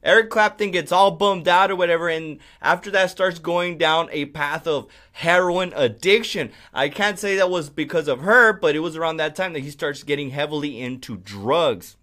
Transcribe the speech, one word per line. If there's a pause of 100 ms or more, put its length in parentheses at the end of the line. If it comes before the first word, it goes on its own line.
Eric
Clapton
gets
all
bummed
out
or
whatever,
and (200)
after
that
starts
going
down
a
path
of (240)
heroin
addiction. (220)
I
can't
say
that
was
because
of
her,
but
it
was
around
that
time
that
he
starts
getting
heavily
into
drugs.